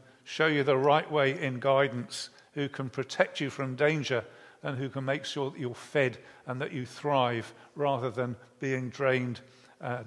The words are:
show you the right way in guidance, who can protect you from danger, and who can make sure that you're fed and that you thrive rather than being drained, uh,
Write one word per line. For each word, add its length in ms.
show 220
you 180
the 140
right 340
way 300
in 180
guidance, 720
who 180
can 180
protect 540
you 80
from 260
danger, 480
and 120
who 100
can 160
make 220
sure 260
that 80
you're 160
fed 420
and 160
that 100
you 140
thrive 680
rather 340
than 240
being 280
drained, 520
uh, 260